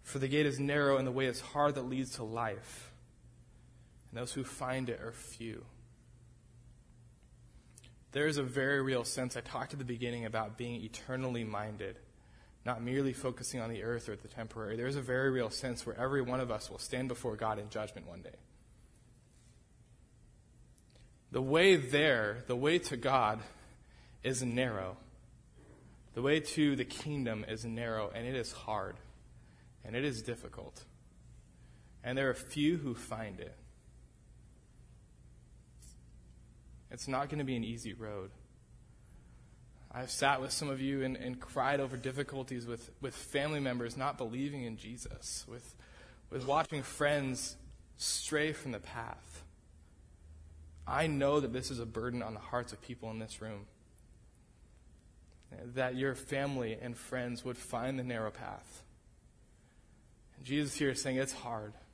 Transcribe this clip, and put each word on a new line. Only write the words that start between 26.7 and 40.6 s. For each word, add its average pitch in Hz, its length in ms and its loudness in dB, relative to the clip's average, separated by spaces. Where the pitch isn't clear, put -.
the 127 80 2
kingdom 117 600 -2
is 110 180 -4
narrow, 113 500 -2
and 117 120 -4
it 131 80 -2
is 120 180 -2
hard, 98 440 -2
and 113 100 -8
it 131 100 0
is 117 180 -2
difficult. - 640 -8
And 127 160 -2
there 135 100 4
are 120 60 4
few 151 440 2
who 139 160 -2
find 110 440 -6
it. 95 180 -12
It's 123 160 -10
not 135 220 0
gonna 147 160 0
be 131 120 2
an 113 80 0
easy 113 280 -4
road. 101 380 -6
I've 123 180 -6
sat 139 300 4
with 135 120 -2
some 147 160 -2